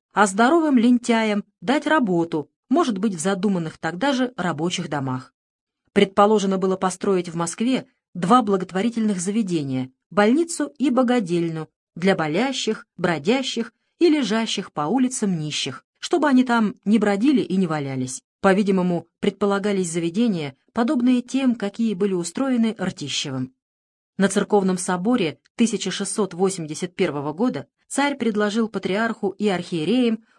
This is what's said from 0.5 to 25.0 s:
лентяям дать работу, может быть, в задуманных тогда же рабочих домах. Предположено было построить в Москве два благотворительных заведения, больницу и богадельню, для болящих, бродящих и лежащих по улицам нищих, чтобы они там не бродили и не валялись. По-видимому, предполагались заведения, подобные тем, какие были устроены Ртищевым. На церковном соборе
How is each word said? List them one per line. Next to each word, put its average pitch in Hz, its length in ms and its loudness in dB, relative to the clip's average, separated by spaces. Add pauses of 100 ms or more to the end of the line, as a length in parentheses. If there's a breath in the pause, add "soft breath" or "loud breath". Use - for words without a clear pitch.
лентяям 226 640 2 (160)
дать 294 260 -2
работу, 170 640 0 (180)
может 262 300 2
быть, 202 160 -2
в 165 60 -10
задуманных 185 580 -2
тогда 180 340 -2
же 247 240 0
рабочих 170 520 -4
домах. 135 460 -4 (580)
Предположено 202 640 4
было 185 180 0
построить 185 520 -2
в 165 80 -12
Москве 180 500 -2 (280 soft breath)
два 190 280 4
благотворительных 202 800 -2
заведения, 170 720 -2 (200)
больницу 285 680 2
и 285 120 2
богадельню, 175 800 0 (300)
для 185 160 2
болящих, 214 720 -2 (100)
бродящих 180 760 -2 (260)
и 349 100 4
лежащих 226 640 0
по 151 100 -4
улицам 208 560 0
нищих, 147 460 -6 (140)
чтобы 311 300 0
они 254 160 6
там 226 400 0
не 214 140 4
бродили 208 420 4
и 180 160 -2
не 190 100 2
валялись. 135 560 -4 (180)
По-видимому, 185 680 2 (100)
предполагались 196 720 0
заведения, 170 640 -2 (160)
подобные 247 500 2
тем, 254 340 0
какие 214 380 -4
были 190 180 0
устроены 226 640 -2
Ртищевым. 139 760 -6 (640)
На 196 120 2
церковном 196 500 0
соборе 185 640 -2 (160)